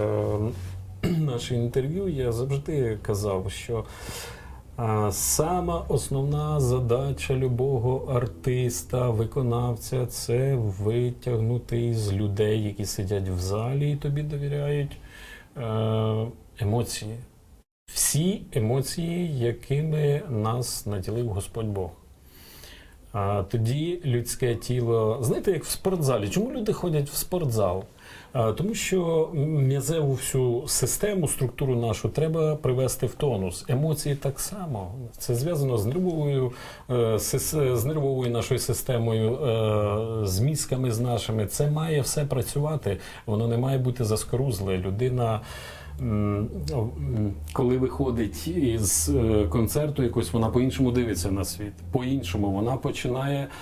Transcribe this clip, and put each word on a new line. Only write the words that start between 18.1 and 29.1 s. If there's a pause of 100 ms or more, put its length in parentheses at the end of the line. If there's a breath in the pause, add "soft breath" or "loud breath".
емоції,
якими
нас
наділив
Господь
Бог. (1200 loud breath)
А
тоді
людське
тіло,
знаєте,
як
в
спортзалі.
Чому
люди
ходять
в
спортзал? (480 loud breath)
А,
тому
що